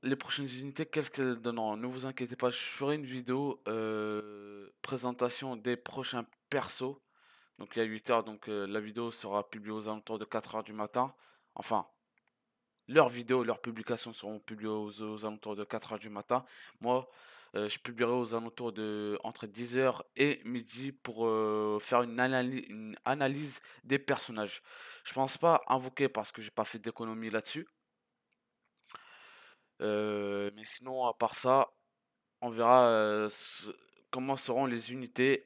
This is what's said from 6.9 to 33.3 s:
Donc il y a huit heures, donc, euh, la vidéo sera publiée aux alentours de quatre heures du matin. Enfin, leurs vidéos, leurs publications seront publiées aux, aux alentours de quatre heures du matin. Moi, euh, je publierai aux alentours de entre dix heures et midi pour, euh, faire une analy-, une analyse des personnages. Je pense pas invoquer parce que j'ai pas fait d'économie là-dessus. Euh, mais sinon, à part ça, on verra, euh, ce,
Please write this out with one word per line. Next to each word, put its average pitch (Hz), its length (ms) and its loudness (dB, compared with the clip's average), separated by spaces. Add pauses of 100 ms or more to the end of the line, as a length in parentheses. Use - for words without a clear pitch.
Donc - 180 -12
il 113 40 -2
y - 20 4
a 113 40 4
huit 110 260 -6
heures, 113 120 4
donc, 107 240 -12
euh, 104 200 -2
la 104 120 -2
vidéo 110 300 -6
sera 101 400 -4
publiée 107 240 -10
aux 107 140 -6
alentours 110 320 -6
de 107 60 -8
quatre - 300 -4
heures 110 80 -4
du 107 100 -14
matin. 123 400 -2 (420)
Enfin, 104 320 -2 (1000)
leurs 139 220 8
vidéos, 120 340 2
leurs 113 180 0
publications 113 520 -6
seront 107 260 -8
publiées 107 300 -8
aux, 107 320 -4
aux 107 240 -6
alentours 107 300 -6
de 104 80 -6
quatre 110 300 -6
heures 107 60 -6
du 107 100 -12
matin. 120 360 0 (360)
Moi, 127 280 2 (460)
euh, 104 120 0
je - 120 -4
publierai 120 340 2
aux 117 220 0
alentours 117 360 -4
de 104 520 -2
entre 113 240 -10
dix 117 280 -6
heures 131 300 2 (100)
et 143 300 2
midi 123 460 -6
pour, 117 340 -4
euh, 107 560 2
faire 123 220 4
une 120 160 -4
analy-, 127 500 2
une 107 260 -10 (100)
analyse 143 540 0 (240)
des 139 140 2
personnages. 110 640 -2 (420)
Je - 100 -12
pense 135 260 0
pas 165 280 6
invoquer 131 420 2
parce 110 220 -4
que 113 120 -12
j'ai 104 80 -14
pas 113 120 0
fait 110 160 -6
d'économie 110 520 -6
là-dessus. 113 360 -4 (2250)
Euh, 104 720 0
mais 107 80 -16
sinon, 127 420 -6
à 117 80 4
part - 220 0
ça, 131 340 6 (680)
on 123 100 -4
verra, 117 380 10
euh, 107 420 4
ce, - 400 -12 (400)